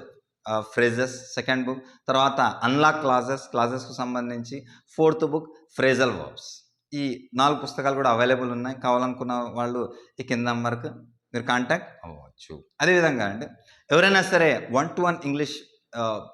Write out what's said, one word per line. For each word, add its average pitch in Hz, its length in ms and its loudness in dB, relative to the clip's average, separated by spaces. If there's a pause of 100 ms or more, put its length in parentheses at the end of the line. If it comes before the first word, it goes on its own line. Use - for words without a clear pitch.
(480)
ఆ, 110 120 -2
ఫ్రేజెస్ 120 760 -2
సెకండ్ 127 300 -2
బుక్, 131 180 -6 (240)
తర్వాత 135 340 2
అన్లాక్ 143 600 2
క్లాజెస్, 131 400 0
క్లాజెస్కు 123 520 -2
సంబంధించి 123 720 -8 (320)
ఫోర్త్ 160 280 4
బుక్ 156 240 -4 (260)
ఫ్రేజల్ 131 360 4
వర్బ్స్. - 640 -14 (180)
ఈ 139 400 -6
నాలుగు 143 260 2
పుస్తకాలు 139 360 -2
కూడా 135 140 2
అవైలబుల్ 123 420 2
ఉన్నాయి. 127 300 -6
కావాలనుకున్న 123 520 0
వాళ్ళు 120 600 -4 (240)
ఈ 131 40 -10
కింద 120 240 -2
నెంబర్కి 120 420 -2 (440)
మీరు 120 120 -6
కాంటాక్ట్ 123 600 -4
అవ్వచ్చు. 76 580 -18 (180)
అదేవిధంగా 156 440 4
అండి, 101 220 -6 (440)
ఎవరైనా 185 300 6
సరే 165 500 2
one 139 160 2
to 175 180 -2
one 170 100 2 (100)
ఇంగ్లీష్, 143 280 -2 (420)
ఆ, 110 380 -4